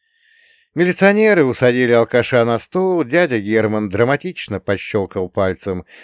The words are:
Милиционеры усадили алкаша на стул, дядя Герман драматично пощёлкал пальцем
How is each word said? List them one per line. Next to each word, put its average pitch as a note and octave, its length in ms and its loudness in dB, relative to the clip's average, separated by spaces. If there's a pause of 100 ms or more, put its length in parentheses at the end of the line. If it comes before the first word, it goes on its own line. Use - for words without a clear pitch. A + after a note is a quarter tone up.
(760)
Милиционеры F#3+ 720 2
усадили B2 460 2
алкаша A#2 540 2
на A#2 120 -2
стул, F3+ 460 -2
дядя C3 360 0
Герман G#2+ 500 0
драматично A#2+ 720 -4
пощёлкал G2 680 -4
пальцем F#2+ 560 -4 (180)